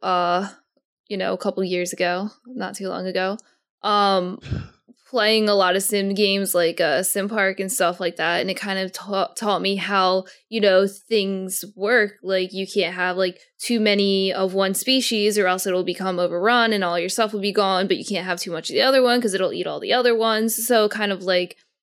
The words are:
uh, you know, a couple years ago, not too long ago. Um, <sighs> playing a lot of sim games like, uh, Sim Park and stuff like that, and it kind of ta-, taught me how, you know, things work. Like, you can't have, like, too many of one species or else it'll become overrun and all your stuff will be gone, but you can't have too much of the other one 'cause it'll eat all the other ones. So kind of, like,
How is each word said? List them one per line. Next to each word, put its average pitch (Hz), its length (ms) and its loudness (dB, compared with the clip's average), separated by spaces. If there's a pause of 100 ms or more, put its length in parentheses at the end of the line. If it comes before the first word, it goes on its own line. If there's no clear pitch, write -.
uh, 180 480 0 (580)
you 208 80 -6
know, 190 160 -2
a 185 60 -4
couple 196 260 -2
years 180 300 -2
ago, 180 340 -2 (160)
not 208 300 -10
too 190 140 -8
long 185 180 -6
ago. 185 320 -2 (440)
Um, 196 600 2
<sighs> - 680 -12
playing 214 400 4
a 208 60 4
lot 185 220 4
of 196 60 0
sim 196 300 0
games 196 420 0
like, 170 280 2
uh, 151 200 2
Sim 202 280 -2
Park 190 300 0
and 190 120 -6
stuff 175 260 0
like 170 180 -4
that, 170 260 0
and 190 80 -4
it 180 80 -6
kind 196 200 -4
of 190 140 -4
ta-, 196 460 -4
taught 202 240 0
me 196 140 0
how, 185 480 2 (260)
you 220 100 -2
know, 196 260 6
things 196 760 -4 (100)
work. 208 380 0 (100)
Like, 185 300 -2
you 190 140 -6
can't 180 280 -2
have, 180 220 -2
like, 185 220 -2 (200)
too 233 220 -2
many 196 540 2
of 190 180 0
one 190 220 0
species 214 640 0
or 196 80 2
else 185 200 0
it'll 185 160 0
become 180 360 -4
overrun 214 560 2
and 196 100 0
all 175 140 -2
your 175 100 -2
stuff 214 240 -2
will 208 80 -4
be 196 120 -2
gone, 190 360 2
but 180 80 0
you 135 80 -8
can't 185 220 -4
have 175 120 -4
too 180 140 -8
much 160 160 -8
of - 60 -6
the - 80 4
other 262 200 4
one 240 180 4
'cause 220 140 0
it'll 190 200 0
eat 175 120 -6
all 147 140 -6
the - 140 -2
other 240 200 4
ones. 220 520 0
So 220 240 4
kind 214 200 -2
of, 190 120 -6
like, 180 340 0 (260)